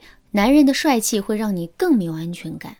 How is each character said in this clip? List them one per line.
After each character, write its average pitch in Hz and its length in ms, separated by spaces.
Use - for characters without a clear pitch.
男 214 240
人 302 100
的 269 80
帅 262 280
气 214 180
会 214 180
让 208 200
你 170 100
更 330 220
没 185 60
有 165 80
安 165 200
全 160 240
感。 - 240